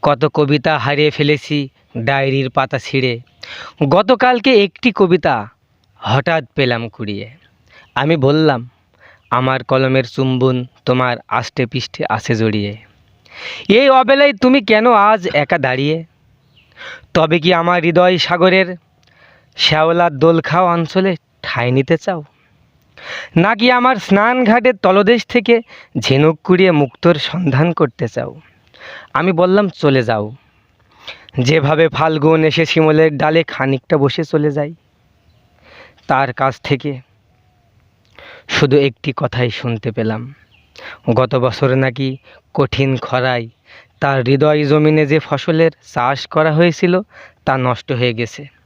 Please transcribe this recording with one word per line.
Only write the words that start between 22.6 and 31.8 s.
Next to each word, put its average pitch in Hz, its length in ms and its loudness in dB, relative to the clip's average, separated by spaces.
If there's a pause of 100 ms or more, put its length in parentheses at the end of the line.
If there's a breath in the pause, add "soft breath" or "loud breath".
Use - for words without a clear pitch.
নাকি 214 340 2
আমার 247 260 2
স্নান 214 480 0
ঘাটের 233 320 2
তলদেশ 202 500 2
থেকে 233 340 0 (380 loud breath)
ঝিনুক 147 460 2
কুড়িয়ে 180 260 4
মুক্তোর 151 440 2
সন্ধান 156 580 -2
করতে 135 360 -4
চাও?" 123 320 -8 (720 loud breath)
আমি 170 200 0
বললাম, 185 360 2
"চলে 139 340 0
যাও। 107 300 -4 (1080 loud breath)
যেভাবে 151 500 2